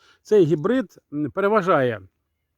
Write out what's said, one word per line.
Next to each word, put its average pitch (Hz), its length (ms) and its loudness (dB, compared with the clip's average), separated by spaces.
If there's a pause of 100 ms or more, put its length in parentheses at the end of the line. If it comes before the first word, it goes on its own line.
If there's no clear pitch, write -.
(220)
цей 208 220 4
гібрид, 170 540 -2 (140)
м, 147 180 -6
переважає 170 720 0 (560)